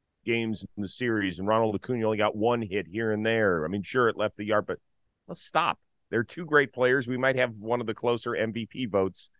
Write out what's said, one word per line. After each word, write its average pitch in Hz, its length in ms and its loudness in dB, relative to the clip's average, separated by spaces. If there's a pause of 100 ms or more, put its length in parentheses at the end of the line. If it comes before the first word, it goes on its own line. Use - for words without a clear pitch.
(240)
games 113 400 0 (120)
in 104 60 -4
the 95 60 -4
series, 104 520 -2
and 98 80 -2
Ronald 110 260 4
Acuna 117 300 -4
only 110 140 0
got 107 180 2
one 117 260 2
hit 95 240 -4
here 110 240 -2
and 107 160 0
there. 104 380 2
I 78 40 -2
mean, 98 140 -2
sure, 123 260 2
it 107 80 0
left 104 200 -2
the 104 80 -8
yard, 104 220 2
but - 120 -6 (480)
let's - 160 -12
stop. - 380 -2 (300)
They're 117 120 2
two 170 220 -10
great 147 280 4
players. 127 360 2
We 127 80 -2
might 131 180 2
have 123 220 0
one 110 240 -2
of 113 80 -4
the 110 60 -4
closer 120 420 0
M 110 160 0
V 113 140 -6
P 127 200 -6
votes 95 540 0